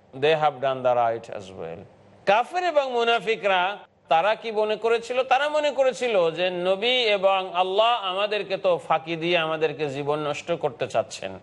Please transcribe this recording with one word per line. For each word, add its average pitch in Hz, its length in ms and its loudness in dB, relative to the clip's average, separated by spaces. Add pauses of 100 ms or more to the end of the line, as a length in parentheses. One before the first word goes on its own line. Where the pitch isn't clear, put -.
(200)
they 156 140 4
have 147 280 0
done 131 240 0
the 123 80 4
right 117 300 2
as 95 360 -12
well।" 85 220 -10 (440)
কাফের 240 380 2
এবং 294 280 0
মুনাফিকরা 208 880 0 (300)
তারা 175 260 4
কি 226 160 -6
মনে 214 260 0
করেছিল? 233 460 0
তারা 262 260 2
মনে 302 220 0
করেছিল 233 600 2
যে 180 200 -2
নবী 190 400 0
এবং 196 640 2
আল্লাহ 196 500 2
আমাদেরকে 196 520 -2
তো 175 320 0
ফাঁকি 165 280 0
দিয়ে 170 220 0
আমাদেরকে 156 500 -2
জীবন 143 300 -2
নষ্ট 147 340 -4
করতে 143 360 -2
চাচ্ছেন। 98 540 -4